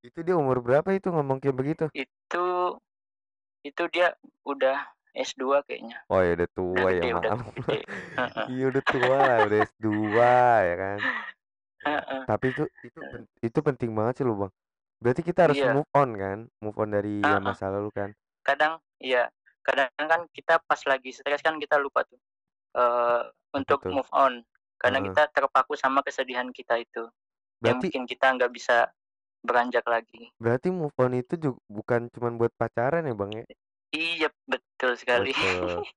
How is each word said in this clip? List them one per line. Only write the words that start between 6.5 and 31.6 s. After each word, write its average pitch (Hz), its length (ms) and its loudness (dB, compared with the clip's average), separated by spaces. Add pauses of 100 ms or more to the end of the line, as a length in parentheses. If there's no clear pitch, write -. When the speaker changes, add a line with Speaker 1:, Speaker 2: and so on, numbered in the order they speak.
Speaker 2:
Udah 92 140 0
Speaker 1:
tua - 100 4
ya, 87 80 0
Speaker 2:
gede, 85 40 0 (120)
udah 90 120 -2
Speaker 1:
maaf. 107 140 -2
<laughs> - 100 -14
Speaker 2:
gede. 113 240 -4 (400)
Heeh. 120 300 -4
Speaker 1:
Iya, 127 220 -4
udah 127 200 0
tua 131 240 2 (120)
lah, 123 100 4 (100)
udah 104 200 2
S - 80 -20
dua 107 540 2 (380)
ya 87 60 0 (100)
kan. 98 160 -4 (880)
Iya, 147 180 -2
Speaker 2:
Heeh. 135 220 -8
Speaker 1:
tapi 107 180 -2 (100)
itu, 147 80 -4 (240)
itu 120 140 -20
Speaker 2:
Heeh. 143 100 -14
Speaker 1:
pen-, 117 180 -18 (180)
itu 117 200 0
penting 123 300 -2
banget 113 160 0 (100)
sih - 60 0
loh, 107 80 0 (100)
Bang. 95 60 -14 (500)
Berarti 123 260 2
kita 170 100 0 (120)
harus 143 80 2
Speaker 2:
Iya. 135 80 2
Speaker 1:
move 123 280 0
on 143 220 4
kan, 98 200 -4 (260)
move 107 180 -8
on 107 140 0
dari 104 380 0
yang 101 100 0
Speaker 2:
Heeh. 98 60 -4
Speaker 1:
masa 98 240 -6
lalu 104 220 -4
kan. 101 160 -6 (360)
Speaker 2:
Kadang, 151 260 0 (300)
iya, 123 260 0 (360)
kadang 131 320 0
kan 165 240 0 (120)
kita - 320 0
pas - 240 -2
lagi 131 260 -2
stres 143 300 -4
kan 160 160 0
kita 147 200 0
lupa 139 260 -2
tuh, - 120 -20 (580)
eee, 120 460 2 (320)
Speaker 1:
Apa 139 180 0
Speaker 2:
untuk 135 80 0
Speaker 1:
tuh? 92 140 -4
Speaker 2:
move 135 200 -2
on, 127 280 2 (380)
karena 127 180 2
Speaker 1:
Heeh. 135 60 -2
Speaker 2:
kita 143 280 2
terpaku 135 460 0
sama 135 260 2
kesedihan 127 500 -4
kita 120 260 -2
itu, 117 280 -10 (560)
yang 123 140 4
Speaker 1:
Berarti 127 80 -2
Speaker 2:
bikin 131 220 -4
kita 131 280 2
nggak 123 160 2
bisa 120 380 2 (540)
beranjak 123 440 0
lagi. 117 420 -4 (120)
Speaker 1:
berarti 117 260 0
move 175 320 -4
on 127 160 4
itu 123 160 -4 (100)
ju-, 131 180 -4 (160)